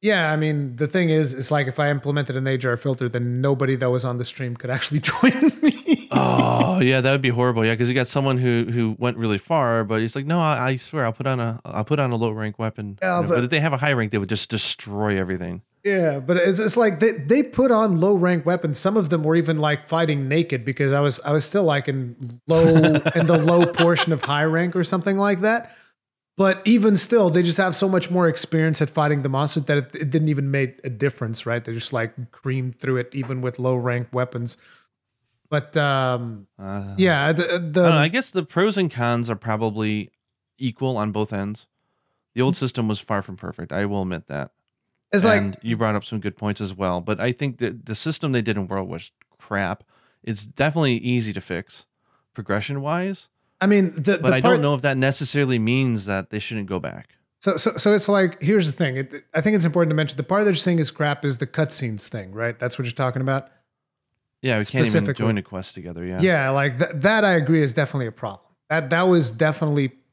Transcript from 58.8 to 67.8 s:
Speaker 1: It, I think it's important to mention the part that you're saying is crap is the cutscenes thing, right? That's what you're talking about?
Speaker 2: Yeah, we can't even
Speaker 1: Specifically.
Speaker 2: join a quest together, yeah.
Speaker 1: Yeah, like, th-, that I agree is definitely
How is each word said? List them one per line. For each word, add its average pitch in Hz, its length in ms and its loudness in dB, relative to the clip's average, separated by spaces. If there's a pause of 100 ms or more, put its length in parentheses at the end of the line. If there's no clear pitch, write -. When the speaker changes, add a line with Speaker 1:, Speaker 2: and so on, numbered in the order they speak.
Speaker 1:
It, 135 280 -10 (100)
I 165 60 0
think 214 140 2
it's 180 100 4
important 170 260 2
to 156 40 0
mention 151 220 -2
the 147 80 -4
part 202 200 0
that 208 60 2
you're 180 60 2
saying 170 240 2
is 147 100 -2
crap 147 340 -4
is 135 120 -2
the 131 100 -6
cutscenes 123 640 -4
thing, 95 240 -10
right? 113 260 -6
That's 123 200 -6
what 131 80 -4
you're 120 60 -8
talking 127 300 -2
about? 135 260 -2 (960)
Speaker 2:
Yeah, 127 160 0
we 104 60 0
can't - 100 -6
even 131 120 2
Speaker 1:
Specifically. 107 400 0
Speaker 2:
join 110 120 0
a 95 40 -6
quest 95 320 -12
together, 85 300 -12
yeah. 90 160 -4
Speaker 1:
Yeah, 156 300 2
like, 139 280 -2
th-, 170 160 -2
that 208 300 2
I 196 100 4
agree 156 280 2
is 135 100 0
definitely 135 360 -2